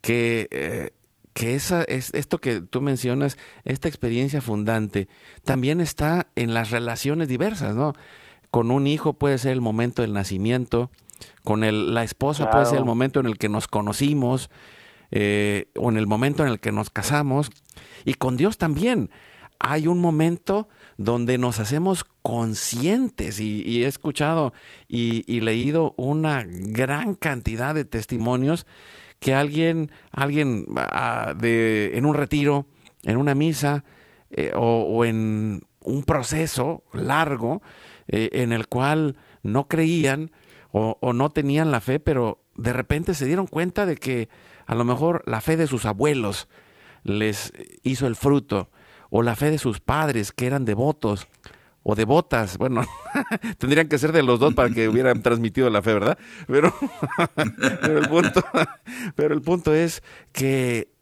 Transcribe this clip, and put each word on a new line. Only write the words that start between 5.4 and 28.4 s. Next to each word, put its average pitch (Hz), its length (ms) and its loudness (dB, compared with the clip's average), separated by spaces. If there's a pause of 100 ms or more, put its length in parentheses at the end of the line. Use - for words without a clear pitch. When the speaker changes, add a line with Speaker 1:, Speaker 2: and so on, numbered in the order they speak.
Speaker 1:
también 135 360 0
está 160 560 0
en 117 180 0
las 113 160 0
relaciones 123 580 -2
diversas, 131 480 -2
¿no? 143 160 0 (580)
Con 117 200 2
un 139 160 2
hijo 151 280 0
puede 139 240 2
ser 131 140 0
el 131 80 0
momento 117 400 0
del 107 140 0
nacimiento, 113 760 -2 (540)
con 107 200 0
el, 107 300 0
la 117 80 0
esposa 139 480 -2
puede 117 140 6
ser 120 100 2
el 139 60 2
Speaker 2:
Claro. 131 60 0
Speaker 1:
momento 127 340 0
en 127 60 0
el 110 100 -2
que 107 140 -2
nos 104 180 -2
conocimos, 135 840 0 (600)
eh, 104 640 0
o 120 160 0
en 110 60 2
el 107 100 2
momento 135 380 2
en 135 60 2
el 107 100 -4
que 113 100 -2
nos 104 200 -2
casamos, 143 600 0 (540)
y 135 100 0
con 127 220 -2
Dios 190 220 0
también. 165 520 0 (480)
Hay 151 300 -2
un 175 120 2
momento 170 680 0 (300)
donde 120 400 0
nos 123 220 0
hacemos 160 440 0 (180)
conscientes, 117 1160 -2
y, 107 260 -4
y 117 180 0
he - 20 0
escuchado 147 680 -2 (340)
y, 117 400 -2
y 120 140 -2
leído 123 560 0
una 143 500 -2
gran 127 680 -4
cantidad 127 600 -4
de 151 100 -2
testimonios 127 840 -2 (520)